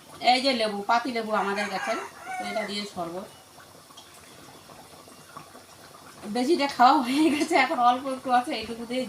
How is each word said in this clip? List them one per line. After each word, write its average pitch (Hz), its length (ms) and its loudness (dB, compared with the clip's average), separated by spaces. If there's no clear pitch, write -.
এই 254 120 4
যে 277 60 4
লেবু, 208 180 -2
পাতি 240 280 2
লেবু 220 140 -4
আমাদের 202 320 -2
কাছে, - 180 -4
তো 740 140 -8
এটা 220 200 -4
দিয়ে 208 120 -6
শরবত। 175 320 -8
বেশিটা 269 300 2
খাওয়া 262 200 8
হয়ে 285 280 2
গেছে, 302 200 0
এখন 269 140 -2
অল্প 262 160 2
একটু 262 120 -10
আছে, 262 220 -2
এইটুকু 226 300 -10
দিয়ে 254 180 -2